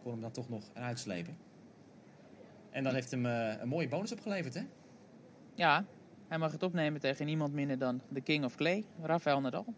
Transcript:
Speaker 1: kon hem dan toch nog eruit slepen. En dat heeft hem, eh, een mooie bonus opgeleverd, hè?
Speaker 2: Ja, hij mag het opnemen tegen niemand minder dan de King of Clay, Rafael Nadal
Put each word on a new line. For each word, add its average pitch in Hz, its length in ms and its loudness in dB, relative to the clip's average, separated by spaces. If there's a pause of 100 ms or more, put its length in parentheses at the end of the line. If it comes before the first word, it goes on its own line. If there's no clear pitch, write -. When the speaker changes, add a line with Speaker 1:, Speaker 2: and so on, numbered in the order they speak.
Speaker 1:
kon 120 80 -8
hem 113 100 -6
dan 113 100 -6
toch 123 180 -6
nog 107 140 -6 (100)
eruit 120 260 -4
slepen. 87 380 -4 (1300)
En 135 120 -4
dat 131 100 2
heeft 127 180 0
hem, 123 140 0
eh, 117 360 2
een 120 60 -4
mooie 135 200 0
bonus 170 240 -2
opgeleverd, 202 420 -4
hè? 202 80 -4 (960)
Speaker 2:
Ja, 165 300 6 (420)
hij 160 100 -2
mag 160 140 2
het 156 120 -4
opnemen 160 380 2
tegen 139 240 2
niemand 151 280 2
minder 143 240 2
dan 127 320 0
de - 120 -2
King 151 240 2
of 120 100 -2
Clay, 180 280 2 (180)
Rafael 156 400 4
Nadal 151 240 0 (120)